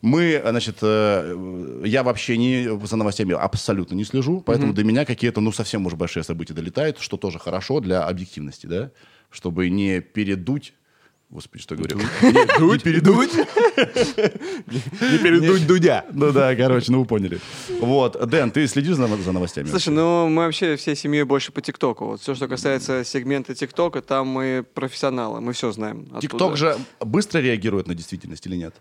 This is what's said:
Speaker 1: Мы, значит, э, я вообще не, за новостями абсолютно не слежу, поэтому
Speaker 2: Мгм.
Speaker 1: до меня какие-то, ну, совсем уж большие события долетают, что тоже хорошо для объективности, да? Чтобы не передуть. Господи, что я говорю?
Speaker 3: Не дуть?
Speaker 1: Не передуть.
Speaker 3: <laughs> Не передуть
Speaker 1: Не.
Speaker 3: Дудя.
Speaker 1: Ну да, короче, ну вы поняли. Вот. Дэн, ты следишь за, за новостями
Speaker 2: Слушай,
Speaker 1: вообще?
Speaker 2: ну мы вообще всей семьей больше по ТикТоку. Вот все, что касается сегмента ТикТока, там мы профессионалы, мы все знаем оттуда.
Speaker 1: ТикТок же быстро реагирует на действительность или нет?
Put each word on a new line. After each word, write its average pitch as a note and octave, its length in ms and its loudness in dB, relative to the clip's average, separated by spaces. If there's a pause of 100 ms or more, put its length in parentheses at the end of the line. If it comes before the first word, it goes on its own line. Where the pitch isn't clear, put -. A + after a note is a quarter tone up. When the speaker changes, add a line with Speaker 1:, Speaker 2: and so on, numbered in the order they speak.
Speaker 1:
Мы, D#3 440 4
значит, A2+ 360 -2
э, F2+ 1000 0
я A2+ 200 2
вообще A#2+ 340 0
не, B2 320 0 (160)
за G#2 100 -4
новостями G#2 380 0
абсолютно F2+ 640 -2
не G2+ 80 -2
слежу, C3+ 420 -2
поэтому A#2 220 2
Speaker 2:
Мгм. G2+ 80 0
Speaker 1:
до G#2 80 0
меня A2+ 220 2
какие-то, A#2 360 -2
ну, A2 100 0
совсем G#2 360 -4
уж E2+ 80 -4
большие E2 280 -4
события E2 300 -8
долетают, F2+ 460 -4
что - 180 -8
тоже F2 220 -6
хорошо G2 400 -4
для F#2 240 0
объективности, E2+ 640 -8
да? G#2 240 -6 (400)
Чтобы F2+ 380 -2
не G2 300 0
передуть. G2+ 760 -4 (580)
Господи, - 320 -18
что - 100 -12
я - 60 -8
говорю? - 180 -4 (240)
Speaker 3:
Не A4+ 380 6
дуть? A#3 260 4
Speaker 1:
Не E3 60 2
передуть. G3 420 6
Speaker 3:
<laughs> G#4 420 4 (300)
Не A3+ 1120 -2
передуть E3+ 440 6
Speaker 1:
Не. D#3 60 0
Speaker 3:
Дудя. E3 460 4
Speaker 1:
Ну D3 180 4
да, C3+ 240 4
короче, B2 360 4
ну C3 80 4
вы B2+ 60 2
поняли. G2+ 340 0 (420)
Вот. B2 480 2
Дэн, C3 220 2
ты D3+ 160 2
следишь C#3+ 280 0
за, B2+ 120 2
за G2 240 -2
новостями F2 360 -4
Speaker 2:
Слушай, F3 220 -2
Speaker 1:
вообще? - 20 2
Speaker 2:
ну E3 380 2
мы D#3+ 140 2
вообще D#3+ 320 0
всей D3 200 -4
семьей D3 280 0
больше C3+ 280 0
по C#3+ 100 -8
ТикТоку. B2+ 440 -4
Вот A2 160 -8
все, C#3 140 -6
что C3 120 -6
касается C3 560 -2
сегмента C3+ 520 -4
ТикТока, D3+ 460 -4
там C3+ 260 -2
мы C3 460 -4
профессионалы, B2 680 -4
мы A#2+ 120 -6
все A#2+ 180 -4
знаем G#2+ 400 -8
оттуда. A#2 100 -8
Speaker 1:
ТикТок D3+ 360 -2
же D#3 200 0 (220)
быстро E3 400 -2
реагирует G#2+ 480 0
на F2 80 -4
действительность E2 520 -12
или F#2 80 -6
нет? E2 260 -8